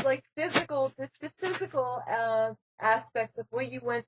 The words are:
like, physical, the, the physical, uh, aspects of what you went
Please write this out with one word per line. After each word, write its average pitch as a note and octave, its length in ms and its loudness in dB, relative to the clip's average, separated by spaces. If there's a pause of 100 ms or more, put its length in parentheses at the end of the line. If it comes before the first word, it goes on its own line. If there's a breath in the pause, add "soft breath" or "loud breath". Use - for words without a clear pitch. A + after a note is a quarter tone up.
like, C4+ 180 2 (140)
physical, D4+ 600 0
the, C4+ 100 -6 (140)
the D4+ 80 -8 (100)
physical, D#4+ 680 -2
uh, A3+ 400 2 (280)
aspects A3+ 600 2
of A3+ 120 -6
what B3 220 -2
you B3+ 100 -8
went A#3+ 260 -2